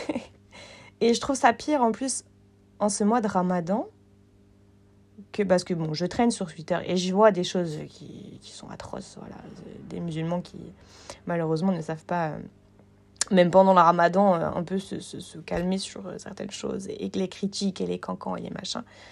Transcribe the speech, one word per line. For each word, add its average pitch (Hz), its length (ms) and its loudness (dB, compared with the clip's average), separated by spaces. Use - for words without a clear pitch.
Et 233 140 6
je 226 60 0
trouve 277 160 -2
ça - 160 6
pire 285 300 0
en 226 100 4
plus 262 320 -6
en 208 80 2
ce 208 160 0
mois 226 160 4
de 208 80 0
Ramadan, 180 580 0
que, 208 100 0
parce 185 220 4
que 185 100 -4
bon, 160 180 -2
je 160 140 -2
traîne 233 240 2
sur - 200 -4
Twitter 165 360 -4
et 180 100 0
je 185 160 -2
vois 214 180 8
des 180 140 2
choses 165 340 -4
qui, - 520 -18
qui - 120 -20
sont - 160 -18
atroces, - 500 -14
voilà, - 180 -16
des 180 100 -8
musulmans 165 400 -4
qui - 180 -12
malheureusement 170 460 0
ne 170 100 -4
savent 156 240 -8
pas, 170 240 -2
euh, - 80 -10
même 175 200 8
pendant 190 240 8
le 185 60 10
Ramadan, 175 540 6
euh, 156 200 0
un 180 80 -2
peu 185 160 -4
se, 190 220 -8
se, - 200 -14
se 175 180 -16
calmer 180 400 -2
sur, 196 280 -10
euh, - 100 -10
certaines - 340 -12
choses - 380 -8
et, - 160 -8
et 190 60 -4
les 190 180 -2
critiques 196 540 -4
et 180 40 -2
les 180 120 -4
cancans - 380 -8
et 175 40 -8
les - 100 -10
machins. - 320 -8